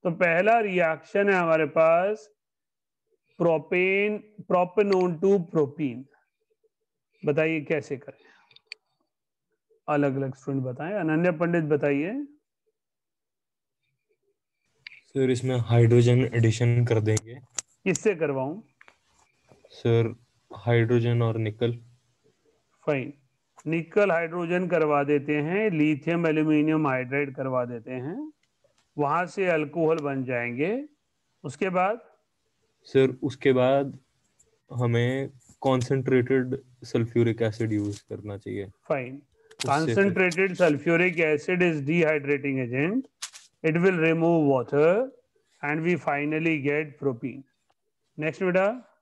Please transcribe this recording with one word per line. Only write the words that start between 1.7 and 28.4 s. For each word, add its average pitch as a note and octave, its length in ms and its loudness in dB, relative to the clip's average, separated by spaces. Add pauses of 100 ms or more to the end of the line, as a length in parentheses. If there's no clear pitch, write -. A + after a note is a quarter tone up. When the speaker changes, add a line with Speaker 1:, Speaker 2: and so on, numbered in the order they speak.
Speaker 1:
propane, F#3 760 0 (340)
propanone F3+ 720 2
to G3 200 4 (100)
propene। C#3 480 -2 (1200)
बताइए D#3 360 0
कैसे C#3+ 360 -6
करें? - 280 -20 (1600)
अलग-अलग C#3 460 -2
student C3+ 300 -6
बताएं। D3 300 -8
अनन्या E3+ 380 0
पंडित E3+ 320 -2
बताइए। D3+ 600 -2 (2750)
Speaker 2:
सर, C3 380 -2
इसमें B2+ 260 0
hydrogen A#2+ 600 6
addition A#2+ 680 2
कर A2+ 160 2
देंगे। A2 340 -2 (500)
Speaker 1:
किससे F#3+ 300 0
करवाऊं? D3 480 -4 (1040)
Speaker 2:
Sir, A#2 460 0 (420)
hydrogen A#2 680 2
और A2+ 140 0
nickel। A2+ 360 -2 (1120)
Speaker 1:
Fine, C#3 280 -4 (520)
Nickel E3+ 440 0
hydrogen E3+ 580 -2
करवा D3+ 360 2
देते D3 320 0
हैं, F#3 340 -2
lithium D#3+ 560 0
aluminium D#3 600 2
hydride C3+ 480 -4
करवा C3 300 -4
देते A#2+ 260 -12
हैं, F3 420 -10 (680)